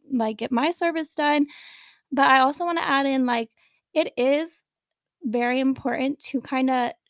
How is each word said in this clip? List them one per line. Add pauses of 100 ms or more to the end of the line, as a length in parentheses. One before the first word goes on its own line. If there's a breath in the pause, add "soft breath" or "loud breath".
(120)
like,
get
my
service
done." (640 loud breath)
But
I
also
wanna
add
in,
like, (440)
it
is (580)
very
important
to
kinda (160)